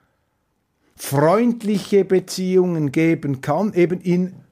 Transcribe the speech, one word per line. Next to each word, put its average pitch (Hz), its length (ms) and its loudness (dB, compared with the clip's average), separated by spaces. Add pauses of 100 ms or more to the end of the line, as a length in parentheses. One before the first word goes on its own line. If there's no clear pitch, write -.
(1040)
freundliche 202 1000 0
Beziehungen 185 880 0
geben 160 480 0
kann, 175 320 -2
eben 175 300 0
in 180 320 -2 (180)